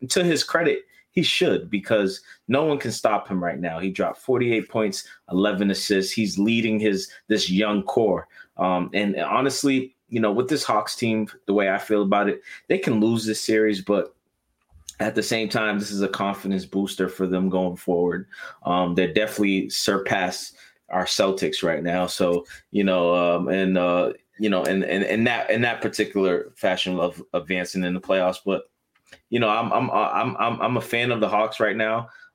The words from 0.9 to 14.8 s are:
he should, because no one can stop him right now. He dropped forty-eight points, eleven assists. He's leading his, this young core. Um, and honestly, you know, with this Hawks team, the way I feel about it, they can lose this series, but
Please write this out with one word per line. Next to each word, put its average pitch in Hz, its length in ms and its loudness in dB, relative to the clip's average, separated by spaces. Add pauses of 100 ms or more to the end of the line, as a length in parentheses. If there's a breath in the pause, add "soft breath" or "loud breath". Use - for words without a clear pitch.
he 180 100 2
should, 95 460 2
because 101 520 0 (260 loud breath)
no 135 160 2
one 147 140 0
can 123 140 -4
stop 104 360 0
him 92 160 -2
right 80 160 -4
now. 82 200 -4
He 95 100 -2
dropped 95 300 -2
forty-eight 120 500 0
points, 107 360 -2 (240 loud breath)
eleven 98 400 2
assists. 95 440 0
He's 98 260 0
leading 110 400 2
his, 98 320 0 (160 loud breath)
this 107 220 0
young 104 340 2
core. 104 460 0 (260 loud breath)
Um, 90 380 0
and 101 260 0
honestly, 131 760 0 (140)
you 117 140 -2
know, 104 100 4
with 123 160 0
this 147 160 -2
Hawks 107 320 -2
team, 110 320 0 (200)
the 101 60 2
way 101 160 4
I 98 100 0
feel 104 220 0
about 101 280 2
it, - 120 -4 (280 loud breath)
they 185 80 2
can 117 240 0
lose 113 240 2
this 107 160 -2
series, 110 400 2
but 98 340 -2 (840)